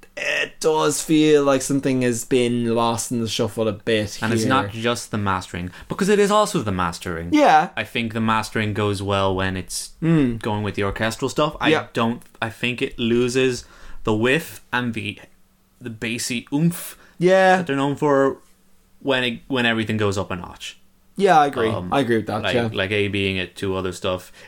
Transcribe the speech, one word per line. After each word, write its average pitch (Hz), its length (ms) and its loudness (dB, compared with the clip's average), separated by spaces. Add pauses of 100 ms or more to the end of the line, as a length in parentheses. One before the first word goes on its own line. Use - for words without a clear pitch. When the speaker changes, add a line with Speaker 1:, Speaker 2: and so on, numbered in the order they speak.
(180)
Speaker 1:
it 147 420 -4
does 156 420 2
feel 151 420 6
like 135 180 4
something 135 400 0
has 120 240 0
been 120 500 2
lost 117 360 0
in 117 100 -2
the 113 60 -2
shuffle 113 400 -2
a 104 40 0
bit 107 500 -2
Speaker 2:
And 113 120 0
it's 113 100 2
Speaker 1:
here. 123 60 0
Speaker 2:
not 131 220 0
just 113 400 -4
the 113 80 -2
mastering, 92 500 -4 (180)
because 190 220 0
it 208 100 4
is 202 120 4
also 208 300 2
the 107 100 -2
mastering. 87 600 -4
Speaker 1:
Yeah. 160 460 6
Speaker 2:
I 110 60 -2
think 113 300 -4
the 113 80 -2
mastering 110 520 0
goes 104 280 0
well 98 320 0
when 95 220 -2
it's - 360 -8 (120)
Speaker 1:
Mm. 139 380 2
Speaker 2:
going 107 220 -2
with 98 120 -2
the 101 80 0
orchestral 110 460 -2
stuff. 156 320 0
I 123 80 0
Speaker 1:
Yeah. 151 240 2
Speaker 2:
don't. 117 280 -2 (200)
I 113 80 -4
think 120 320 -6
it 135 180 -4
loses 123 640 0 (400)
the 110 120 0
whiff 127 460 0 (120)
and 123 220 -2
the, 104 240 -8 (600)
the 120 120 -12
bassy 117 600 -6
oomph 170 460 -2 (220)
Speaker 1:
Yeah. 185 380 6
Speaker 2:
that 180 100 -4
they're 135 80 -2
known 139 200 0
for 139 420 2 (640)
when 131 240 0
it, 117 240 -4
when 123 200 0
everything 113 300 0
goes 101 200 0
up 92 140 -4
a 92 40 -6
notch. - 440 -14 (360)
Speaker 1:
Yeah, 185 240 4
I 143 80 6
agree. 120 220 -2
Speaker 2:
Um, 90 240 -4
Speaker 1:
I 139 60 2
agree 117 180 2
with 104 100 -2
that, 107 140 -4
Speaker 2:
like, 98 140 0
Speaker 1:
yeah. 117 180 0
Speaker 2:
like 98 160 -2
A 104 200 2
being 98 280 0
it 90 200 -6
to 95 180 -2
other 92 160 -2
stuff. 92 400 -4 (160)